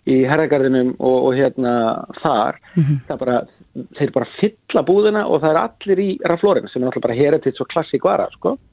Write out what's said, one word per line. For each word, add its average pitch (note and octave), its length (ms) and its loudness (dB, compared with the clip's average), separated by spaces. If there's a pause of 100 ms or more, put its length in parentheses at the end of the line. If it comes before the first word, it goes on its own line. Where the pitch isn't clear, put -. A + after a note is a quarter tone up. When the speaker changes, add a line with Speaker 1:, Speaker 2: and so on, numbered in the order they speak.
Speaker 1:
í C3 160 2
herragarðinum C3 760 0
og, C3 200 0 (120)
og C3 60 2
hérna B2+ 420 0 (460)
þar. C3+ 340 0 (220)
Speaker 2:
Mhm. C#3+ 260 0
Speaker 1:
Það C#3 140 -8
bara, B2 200 -2 (580)
þeir C#3+ 180 -2
bara - 220 -2
fylla - 500 -2
búðina G#3 400 2
og D3+ 160 0
það D#3 80 2
er D#3+ 100 2
allir - 400 -2
í G3 100 0 (100)
Ralph E3+ 260 0
Lauren F3 240 0
sem C3 100 -6
er B2+ 80 0
náttúrulega - 200 -4
bara A#2 100 -2
Heritage D3 420 0
og - 80 -6
klassík - 380 -2
vara, F#3 260 0
sko. - 220 -4 (180)